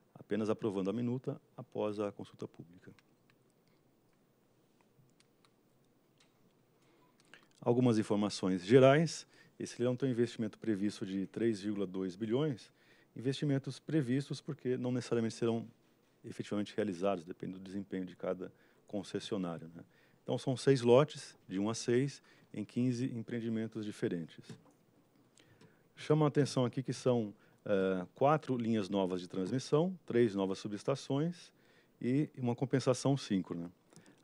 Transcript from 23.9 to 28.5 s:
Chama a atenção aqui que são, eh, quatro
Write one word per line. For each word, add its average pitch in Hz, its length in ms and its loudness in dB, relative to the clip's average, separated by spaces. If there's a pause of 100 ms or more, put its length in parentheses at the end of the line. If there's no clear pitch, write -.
Chama 151 300 2
a - 20 6
atenção 127 380 2
aqui 127 180 -4
que - 80 -4
são, 120 420 0 (300)
eh, 95 500 0
quatro 135 440 2